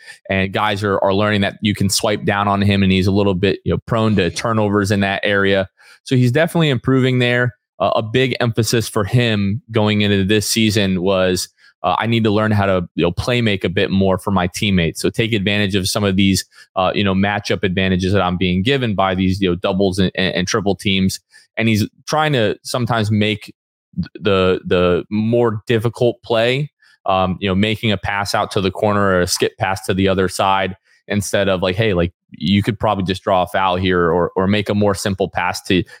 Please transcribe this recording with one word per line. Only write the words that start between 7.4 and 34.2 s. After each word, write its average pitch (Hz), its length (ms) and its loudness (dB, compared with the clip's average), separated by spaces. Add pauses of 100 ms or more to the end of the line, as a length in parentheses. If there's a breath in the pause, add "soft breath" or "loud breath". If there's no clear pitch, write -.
Uh, 98 160 0
a 117 80 -2
big 120 360 0
emphasis 117 480 0
for 107 160 -2
him 107 580 0 (100)
going 104 300 2
into 101 220 2
this 104 260 0
season 101 520 0
was, 92 480 0 (340 soft breath)
uh, 90 140 0
"I 110 80 -2
need 113 180 0
to 107 80 2
learn 107 200 2
how 101 160 2
to, 92 280 0
you 80 80 0
know, 85 80 2
play 123 300 -2
make 104 220 0
a 98 60 0
bit 90 200 -2
more 95 280 2
for 101 140 -6
my 90 160 0
teammates." 90 540 -2
So 85 80 0
take 113 240 -2
advantage 104 420 0
of 92 140 -2
some 107 140 -2
of 98 120 0
these, 98 300 2 (300 loud breath)
uh, 92 180 0
you 104 100 0
know, 95 120 0
matchup 101 480 -2
advantages 95 500 0
that 98 80 2
I'm 90 160 0
being 90 240 0
given 123 340 0
by 95 200 0
these, 95 260 0
you 92 80 2
know, 87 60 0
doubles 95 420 -2
and, 92 180 0
and, 92 200 -2
and 90 120 -2
triple 98 280 -2
teams. 95 440 0 (380 soft breath)
And 113 100 -2
he's 110 200 0 (200)
trying 151 260 0
to 110 300 0
sometimes 117 460 -2
make 104 440 -2 (420)
th-, - 200 -6
the, 92 480 2
the 90 460 2
more 110 580 0
difficult 117 560 0
play, 123 480 0 (340 soft breath)
um, 92 360 0
you 101 60 -2
know, 92 80 0
making 107 360 0
a 98 60 0
pass 101 380 -4
out 101 160 -2
to 104 100 -2
the 95 100 0
corner 104 300 0
or 92 200 2
a 87 60 0
skip - 300 -2
pass 95 300 -4
to 107 60 0
the 95 140 2
other 95 220 2
side 95 460 0 (320 soft breath)
instead 101 420 0
of, 92 120 0
like, 92 140 -2
"Hey, 113 180 0
like, 87 200 0 (160)
you 98 340 0
could - 160 -4
probably 104 240 0
just 92 200 -4
draw 92 200 2
a 87 40 -4
foul 95 280 0
here 90 340 2
or, 85 280 0